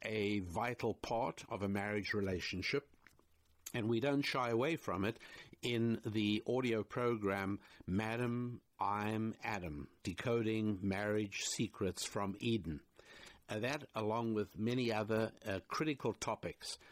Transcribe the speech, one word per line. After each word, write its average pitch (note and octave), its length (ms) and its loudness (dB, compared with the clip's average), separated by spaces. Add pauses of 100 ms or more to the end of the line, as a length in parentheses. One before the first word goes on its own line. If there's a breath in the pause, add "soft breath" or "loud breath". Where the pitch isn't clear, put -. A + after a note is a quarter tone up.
a G#2 380 2
vital G#2 540 0
part - 540 -2
of G#2 140 -4
a G2+ 60 0
marriage G2+ 460 0
relationship. G2 760 -2 (840)
And A2+ 140 0
we A#2 120 4
don't C#3+ 220 4
shy B2+ 280 0
away C3 260 4
from F#2+ 280 0
it A2 140 0 (440 loud breath)
in A#2 420 2
the G#2 420 2
audio A#2+ 360 2
program, G2+ 800 0 (260 loud breath)
Madam, A#2+ 760 0 (200)
I'm G#2+ 540 0 (100)
Adam, F2 420 -4 (160)
Decoding A2 800 0
Marriage G#2 640 0 (120)
Secrets G2+ 480 -2
from G2+ 360 -2
Eden. F2+ 400 0 (680 loud breath)
Uh, G#2+ 120 -2
that, C#3 240 -2 (100)
along A2 400 0
with G#2 240 -2
many A#2+ 340 2
other, A2 380 2 (160)
uh, G2 220 0
critical D3 460 0
topics - 640 -6 (140)